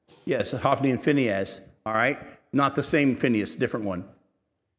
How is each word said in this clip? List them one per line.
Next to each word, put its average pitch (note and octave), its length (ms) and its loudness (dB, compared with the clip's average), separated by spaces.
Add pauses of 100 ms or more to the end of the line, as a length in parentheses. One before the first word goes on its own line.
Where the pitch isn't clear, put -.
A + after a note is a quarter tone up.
(260)
Yes, C3 240 -2
Hophni C3+ 400 2
and B2 100 0
Phinehas, A2+ 640 0 (240)
all A2 80 -2
right? B2 240 0 (340)
Not C#3 220 2
the D3 80 0
same C#3+ 320 2
Phinehas, A2+ 420 0
different A#2 300 -4
one. F#2 180 -6 (760)